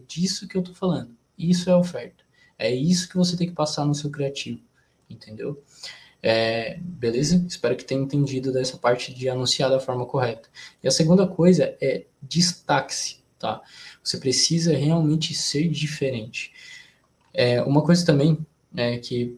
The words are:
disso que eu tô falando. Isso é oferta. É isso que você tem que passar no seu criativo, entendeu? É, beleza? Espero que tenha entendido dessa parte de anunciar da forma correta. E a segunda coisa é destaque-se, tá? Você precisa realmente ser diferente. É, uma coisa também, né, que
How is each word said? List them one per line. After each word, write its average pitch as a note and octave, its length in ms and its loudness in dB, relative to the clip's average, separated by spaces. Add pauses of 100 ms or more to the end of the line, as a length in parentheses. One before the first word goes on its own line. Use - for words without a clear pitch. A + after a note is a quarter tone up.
disso F#3 400 -4
que - 100 -6
eu F3+ 60 0
tô F3+ 100 -12
falando. D3+ 380 -4 (260)
Isso F3+ 320 0
é F3+ 60 8
oferta. - 480 0 (340)
É A#2 160 0
isso E3+ 340 0
que - 100 -4
você F3 200 2
tem F3 100 0
que - 60 -12
passar D#3 320 -2
no D3 80 2
seu D3 160 -4
criativo, C#3 500 -6 (480)
entendeu? A#2 540 -12 (600)
É, A2+ 580 0
beleza? D3 640 0
Espero - 280 -2
que - 100 -14
tenha C3+ 160 -2
entendido C3+ 500 -2
dessa B2+ 260 -2
parte B2 360 0
de B2+ 160 -4
anunciar B2+ 400 0
da C3 100 4
forma B2 280 -4
correta. B2 420 -4 (320)
E - 60 -2
a C3+ 40 4
segunda F3+ 360 6
coisa E3+ 540 4
é C3+ 240 -2 (140)
destaque-se, - 1000 -2 (200)
tá? A2 240 -6 (420)
Você - 140 -6
precisa D#3+ 580 2
realmente D#3 600 2
ser D#3 340 -2
diferente. C#3 800 -6 (800)
É, A#2+ 300 2
uma C#3+ 220 4
coisa F3 200 4
também, D#3 340 4 (340)
né, A#2+ 260 -2
que A#2+ 400 -6